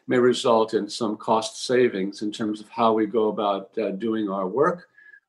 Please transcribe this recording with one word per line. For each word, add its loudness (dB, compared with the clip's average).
may 2
result 4
in -2
some -4
cost -2
savings 0
in -4
terms -6
of -18
how 2
we 2
go 2
about, -4
uh, -2
doing -2
our -4
work. 0